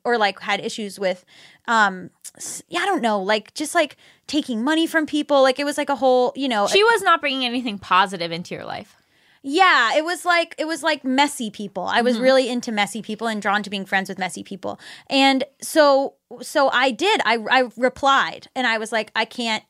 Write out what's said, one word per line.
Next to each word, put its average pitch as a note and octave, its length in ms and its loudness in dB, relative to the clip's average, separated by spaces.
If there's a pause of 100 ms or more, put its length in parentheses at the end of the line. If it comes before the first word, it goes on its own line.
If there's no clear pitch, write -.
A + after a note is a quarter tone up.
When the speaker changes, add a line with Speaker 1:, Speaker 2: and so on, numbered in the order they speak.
Speaker 1:
or, A#3+ 140 0
like, G3+ 240 0
had G3+ 180 -2
issues G#3 400 -8
with, F#3 240 -2 (440)
um, G3+ 420 2 (280)
s-, - 300 -12
yeah, - 140 -4
I F4 40 -2
don't F#4+ 160 0
know, G#3+ 180 0
like, G#3 360 -2
just, D4+ 180 -6
like, D#4+ 220 0 (320)
taking C4 360 -2
money D#4+ 220 2
from D#4 220 0
people. D4 340 2
Like, C4 160 4
it C#4+ 60 -2
was, C#4+ 140 -4
like, D4 120 -4
a C#4+ 60 0
whole, B3+ 400 2
you C#4 140 -4
know, G#3 180 0
Speaker 2:
She C4+ 160 4
was A4+ 180 4
not F4 200 2
bringing C4 240 -2
anything A#3+ 340 -4
positive F#3 520 0
into E3+ 220 -8
your - 120 -10
life. - 320 -12 (440)
Speaker 1:
Yeah, C#4+ 540 2
it D#4 100 2
was, E4+ 200 -6
like, E4+ 340 0
it D#4 60 -2
was, D#4 180 -6
like, D#4 220 -2
messy C4 440 0
people. G3 360 -10
I G3 160 0
was A#3+ 140 2
Speaker 2:
Mm-hmm. A3+ 80 -4
Speaker 1:
really C4 260 4
into B3 220 -6
messy G#3 300 -4
people G#3+ 260 -8
and G#3+ 140 -4
drawn G#3 220 0
to G3 80 -10
being F#3+ 140 -8
friends F#3+ 240 -4
with F#3+ 100 -10
messy F#3+ 240 -8
people. G3 360 -10 (300)
And C4+ 360 2 (160)
so, C#4 540 2 (260)
so C4+ 280 0
I C4 220 2
did. F4+ 340 0
I, A3+ 120 2 (120)
I B3+ 280 4
replied B3 760 0
and B3 140 -2
I A3+ 100 0
was G#3+ 140 -6
like, A3 240 -4
"I A3+ 100 0
can't A3+ 440 -6